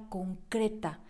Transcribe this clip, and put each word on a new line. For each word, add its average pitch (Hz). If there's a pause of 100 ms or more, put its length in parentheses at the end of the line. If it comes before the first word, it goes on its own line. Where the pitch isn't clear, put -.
concreta 196 (100)